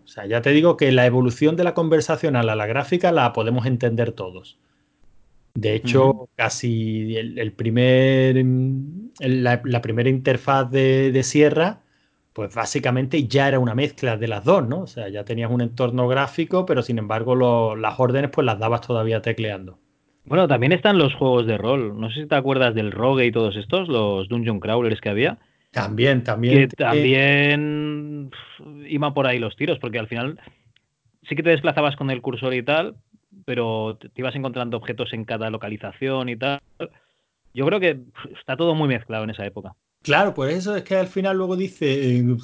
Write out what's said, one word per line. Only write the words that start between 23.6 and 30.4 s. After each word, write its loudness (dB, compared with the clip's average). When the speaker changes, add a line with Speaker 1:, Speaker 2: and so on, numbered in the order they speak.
Speaker 2:
los 0
Dungeon -2
Crawlers 0
que -6
había. 0
Speaker 1:
También, 0
también. 2
Speaker 2:
Que 8
Speaker 1:
Eh, -2
Speaker 2:
también, 0
pf, -20
iban -2
por 2
ahí 0
los -6
tiros, -2
porque -6
al -6
final -6